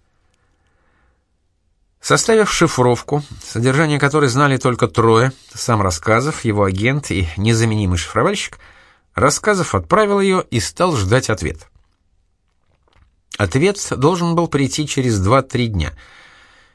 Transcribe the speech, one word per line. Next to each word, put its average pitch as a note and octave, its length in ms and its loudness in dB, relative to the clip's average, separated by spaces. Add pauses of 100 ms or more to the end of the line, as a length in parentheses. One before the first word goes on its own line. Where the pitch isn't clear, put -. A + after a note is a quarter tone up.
(2000)
Составив G#3+ 500 2
шифровку, C#3+ 720 0 (180)
содержание C#3 560 0
которой C#3+ 300 2
знали C3+ 300 2
только B2 280 0
трое, A2+ 460 2 (220)
сам A2+ 260 -2
Рассказов, A2 640 -2
его G#2 200 0
агент A2 460 -2
и F2+ 160 0 (120)
незаменимый G#2+ 580 0
шифровальщик, D#3 640 -4 (560)
Рассказов E3+ 600 0
отправил G3+ 460 2
ее F#3+ 200 2
и A#2 200 -4
стал E3+ 360 -2
ждать A2+ 340 0
ответ. - 360 -6 (1700)
Ответ C#3+ 580 -2
должен E3+ 380 2
был E3+ 140 2
прийти C#3+ 380 -2
через B2+ 320 0
два-три A#2+ 500 0
дня. E2+ 260 -4 (800)